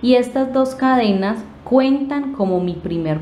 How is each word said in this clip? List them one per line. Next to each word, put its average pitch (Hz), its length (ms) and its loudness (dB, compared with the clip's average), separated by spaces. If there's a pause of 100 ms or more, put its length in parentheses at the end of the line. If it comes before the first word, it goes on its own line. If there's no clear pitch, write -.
y 247 140 4
estas 254 380 0
dos 262 220 0
cadenas 220 680 0 (200)
cuentan 269 680 0
como 185 280 0
mi 180 140 -2
primer 160 480 -4